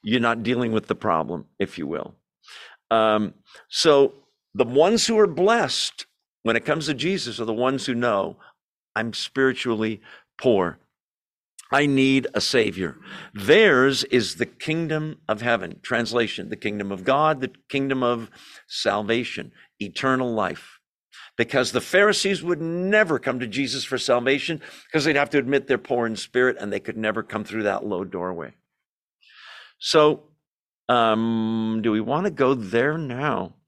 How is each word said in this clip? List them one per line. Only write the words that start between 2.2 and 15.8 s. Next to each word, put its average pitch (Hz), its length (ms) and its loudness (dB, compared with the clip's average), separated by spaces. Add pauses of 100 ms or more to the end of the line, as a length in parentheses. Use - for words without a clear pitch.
Um, 110 440 2 (340)
so 143 460 4 (400)
the 123 100 0
ones 156 420 2
who 226 120 2
are 214 80 6
blessed 185 800 0 (380)
when 113 120 2
it 117 80 -2
comes 151 220 -2
to 156 80 -2
Jesus 123 460 -4
are 117 40 -2
the 110 80 -4
ones 127 340 -2
who 127 80 -2
know, 104 440 0 (560)
"I'm 110 180 -4
spiritually 113 880 -2 (380)
poor. 95 400 2 (960)
I 143 140 4
need 135 460 2
a 104 80 0
savior." 95 560 -2 (380)
Theirs 135 680 6
is - 320 0
the 120 100 -2
kingdom 156 800 -6
of 107 140 -2
heaven. 113 420 -2